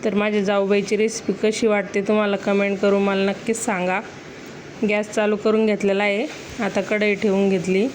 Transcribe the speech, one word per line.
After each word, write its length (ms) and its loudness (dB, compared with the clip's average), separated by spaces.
तर 100 0
माझ्या 280 0
जाऊबाईची 540 2
रेसिपी 360 -2
कशी 340 0
वाटते 360 0
तुम्हाला, 340 2
कमेंट 420 0
करून 240 4
मला 280 2
नक्कीच 340 -4
सांगा. 360 0
गॅस 220 0
चालू 260 2
करून 300 2
घेतलेला 380 2
आहे, 220 0
आता 180 -2
कढई 340 0
ठेवून 340 2
घेतली. 360 2